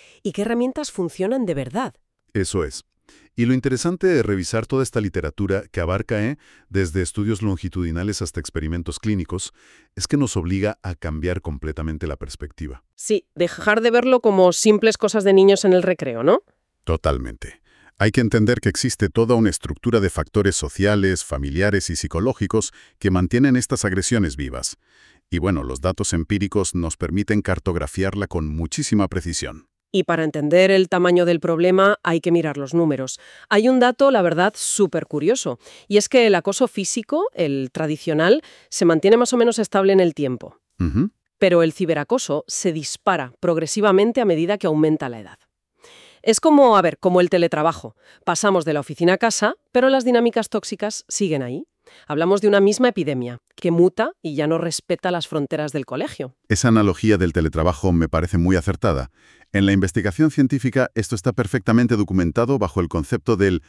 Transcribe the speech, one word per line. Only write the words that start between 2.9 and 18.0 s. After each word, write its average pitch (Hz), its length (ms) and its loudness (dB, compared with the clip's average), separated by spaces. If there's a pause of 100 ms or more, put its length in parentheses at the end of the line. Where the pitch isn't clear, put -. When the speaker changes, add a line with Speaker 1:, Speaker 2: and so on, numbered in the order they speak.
Speaker 2:
Y 117 120 0
lo 127 80 2
interesante 135 520 -2
de 160 160 4
revisar 101 440 -2
toda 135 160 0
esta 120 180 -4
literatura 95 720 -4
que 98 100 -6
abarca, 101 420 -2
¿eh?, 135 140 -4 (320)
desde 92 320 -2
estudios 101 400 -4
longitudinales 92 800 -4
hasta 90 180 -8
experimentos 82 600 -8
clínicos, 95 560 -6 (400)
es 95 120 -10
que 143 120 0
nos 131 180 -2
obliga 95 460 -2
a 92 120 -8
cambiar 82 460 -6
completamente 78 680 -8
la 73 100 -6
perspectiva. 73 680 -14 (120)
Speaker 1:
Sí, - 380 -4
dejar 214 460 -2
de 226 120 0
verlo 247 280 4
como 185 320 4
simples 214 460 2
cosas 208 260 -2
de 196 80 4
niños 196 320 6
en 190 80 6
el 180 120 4
recreo, 131 380 -4
¿no? 180 200 4 (420)
Speaker 2:
Totalmente. 64 800 -4 (340)
Hay 104 140 2